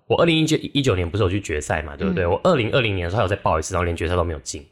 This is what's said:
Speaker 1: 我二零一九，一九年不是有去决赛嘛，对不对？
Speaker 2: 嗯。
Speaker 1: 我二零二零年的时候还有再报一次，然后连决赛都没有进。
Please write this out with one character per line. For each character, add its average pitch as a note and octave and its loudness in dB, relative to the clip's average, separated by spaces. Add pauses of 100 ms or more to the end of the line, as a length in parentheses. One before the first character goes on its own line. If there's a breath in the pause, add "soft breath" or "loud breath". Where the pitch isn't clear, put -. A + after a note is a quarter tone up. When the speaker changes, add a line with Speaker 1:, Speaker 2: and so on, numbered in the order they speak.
Speaker 1:
我 - 2
二 E3+ 4
零 E3 4
一 D#3 4
九， D3+ 2
一 - -4
九 B2 2
年 F2 0
不 D#2+ -4
是 G#2+ 2
有 F2+ 4
去 G2 -2
决 D2+ -6
赛 D#2+ -2
嘛， C#2+ -12
对 F#2 -4
不 F#2 0
对？ F2 0
Speaker 2:
嗯。 E2+ 2
Speaker 1:
我 G2 0
二 F3+ 4
零 A2+ 0
二 C3 2
零 G#2+ 0
年 F2 -2
的 F2 -4
时 G2 -2
候 - 0
还 A#2 2
有 F2+ 0
再 G2+ -2
报 E2+ 0
一 D#2+ -2
次， F#2 -6
然 F2 0
后 F2+ 0
连 E2+ -2
决 E2+ -2
赛 F2 0
都 F2 2
没 E2+ -4
有 D2 -8
进。 D2 -12